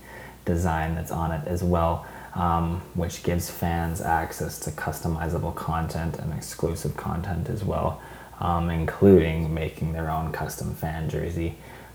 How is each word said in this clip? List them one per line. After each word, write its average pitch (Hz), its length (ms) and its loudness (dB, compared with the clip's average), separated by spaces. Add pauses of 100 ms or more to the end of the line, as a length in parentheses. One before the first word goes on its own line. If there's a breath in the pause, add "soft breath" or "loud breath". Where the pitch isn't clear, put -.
(440 loud breath)
design 82 500 2
that's 82 160 -4
on 82 220 0
it 76 160 -2
as 90 160 0
well, 82 400 4 (300 loud breath)
um, 85 480 2 (100)
which 87 300 -2
gives 87 260 2
fans 82 540 -2
access 80 560 0
to - 120 -6
customizable 82 840 -2
content 82 640 -2
and 80 160 -4
exclusive - 640 -4
content 85 500 -2
as 92 160 -2
well, 82 340 0 (420 loud breath)
um, 87 280 2
including 82 840 6
making 82 400 -2
their 80 160 -2
own 80 220 0
custom - 420 -4
fan 80 340 -4
jersey. 82 480 -2 (380 loud breath)